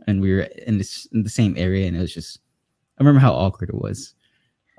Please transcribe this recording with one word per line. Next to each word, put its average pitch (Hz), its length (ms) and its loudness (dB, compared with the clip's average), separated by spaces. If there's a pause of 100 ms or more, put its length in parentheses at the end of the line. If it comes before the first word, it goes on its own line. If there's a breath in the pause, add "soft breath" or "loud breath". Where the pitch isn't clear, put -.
and 98 140 2
we 95 120 2
were 95 80 2 (240)
in 110 120 0
this, - 300 -8
in 110 160 -2
the 107 60 -6
same 107 280 0
area, 92 300 0
and 87 100 -4
it - 20 -4
was 90 140 -4
just, - 260 -14 (580)
I 135 60 0
remember 143 160 8
how 127 140 6
awkward 87 360 -2
it - 60 -8
was. - 380 -8 (640)